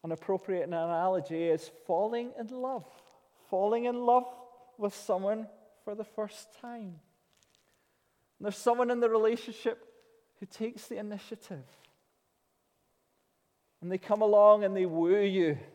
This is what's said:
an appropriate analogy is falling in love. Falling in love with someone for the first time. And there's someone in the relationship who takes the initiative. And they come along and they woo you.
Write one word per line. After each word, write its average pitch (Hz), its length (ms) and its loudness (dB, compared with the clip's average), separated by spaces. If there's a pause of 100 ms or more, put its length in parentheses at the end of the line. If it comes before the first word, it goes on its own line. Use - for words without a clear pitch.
an 165 80 -6
appropriate 185 500 -4
analogy 170 840 -2
is 160 200 0 (180)
falling 226 480 -2
in 226 140 -12
love. 254 380 -8 (600)
Falling 214 380 0
in 240 200 -2
love 247 260 4 (460)
with 208 160 -4
someone 208 560 -4 (320)
for 208 140 -10
the 214 80 -10
first - 480 -10
time. 214 480 -16 (1400)
And 202 80 -16
there's 202 100 -6
someone 240 340 2
in 240 100 -2
the 233 100 2
relationship 226 720 -2 (540)
who 196 80 -14
takes 226 400 -12
the 220 120 -12
initiative. 208 680 -14 (2250)
And 175 100 -10
they 190 80 -4
come 214 240 0
along 208 400 8
and 196 140 -2
they 185 100 0
woo 170 320 2
you. 185 400 2 (160)